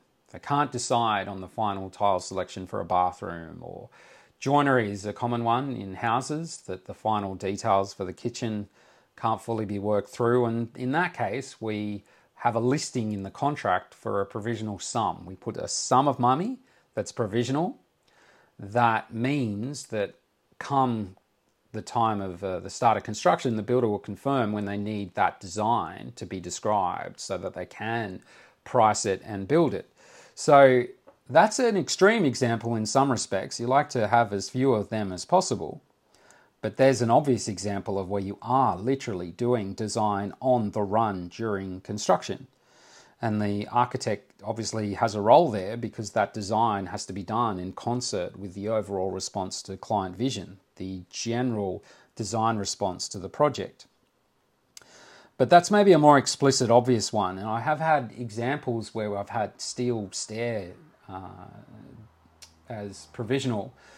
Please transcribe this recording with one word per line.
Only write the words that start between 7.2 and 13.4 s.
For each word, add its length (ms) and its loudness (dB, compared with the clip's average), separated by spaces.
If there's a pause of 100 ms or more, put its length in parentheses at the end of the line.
details 580 0
for 120 -6
the 80 -8
kitchen 540 -6 (480)
can't 240 -2
fully 240 -4
be 140 -6
worked 320 -2
through. 360 2
And 300 -4
in 180 -6
that 200 -2
case, 480 -6
we 420 -4 (300)
have 220 0
a 40 2
listing 520 0
in 100 -4
the 80 -8
contract 640 -2